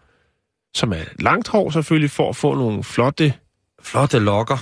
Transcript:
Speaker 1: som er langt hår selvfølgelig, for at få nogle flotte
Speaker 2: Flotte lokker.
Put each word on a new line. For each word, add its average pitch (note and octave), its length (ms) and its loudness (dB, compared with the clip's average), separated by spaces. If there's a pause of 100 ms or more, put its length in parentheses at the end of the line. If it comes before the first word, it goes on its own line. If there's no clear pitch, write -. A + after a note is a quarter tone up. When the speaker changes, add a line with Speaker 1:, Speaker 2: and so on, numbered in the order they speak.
(760)
Speaker 1:
som - 180 0
er D#2+ 120 -6 (140)
langt F3 300 0
hår G3 220 2
selvfølgelig, D#3 400 0
for A#2 180 0
at A2+ 80 -4
få C#3+ 180 0
nogle A#2+ 300 -2
flotte C#3 500 0 (480)
Speaker 2:
Flotte C3 360 0
lokker. G#2+ 440 0